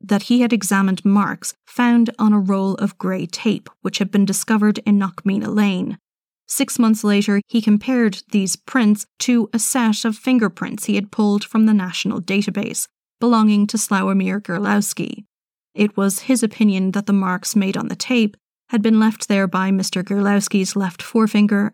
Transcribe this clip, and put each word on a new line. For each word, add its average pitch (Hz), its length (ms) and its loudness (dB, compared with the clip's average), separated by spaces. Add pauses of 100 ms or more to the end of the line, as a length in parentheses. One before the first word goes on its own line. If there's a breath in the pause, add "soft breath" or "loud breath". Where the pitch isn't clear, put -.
that 202 220 0
he 247 180 2
had 240 120 0
examined 196 500 0
marks - 500 0 (120)
found 240 520 2
on 214 140 2
a 214 80 4
roll 196 360 -2
of - 220 -4
grey 185 280 -6
tape - 440 -4 (120)
which - 160 -6
had 196 140 -2
been 202 140 2
discovered 208 540 0
in 208 180 2
Knockmeena 196 560 -4
Lane. 202 440 0 (500)
Six - 320 -4
months 220 240 2
later, 202 440 2
he 233 140 -2
compared 214 680 0
these 190 240 0
prints 214 500 0 (140)
to 240 320 0
a 233 80 -2
set 220 460 0
of 220 120 -4
fingerprints 226 680 -2
he 208 100 -2
had 196 160 -4
pulled 208 320 0
from 220 220 2
the 214 80 4
national 190 480 -2
database - 680 -4 (320)
belonging 214 480 4
to 220 100 -2
Slawomir 190 640 -2
Gierlowski. 208 840 -4 (480)
It 208 240 0
was 196 220 -2
his - 240 -2
opinion 196 480 0
that 202 140 -4
the 202 80 -2
marks 185 420 -2
made 196 220 0
on 226 120 -6
the - 60 -8
tape 226 420 0 (320)
had 233 120 0
been 220 180 4
left 220 280 0
there 196 200 2
by 190 240 -2
Mister 185 320 -2
Gierlowski's 202 720 0
left 190 260 -4
forefinger 208 720 2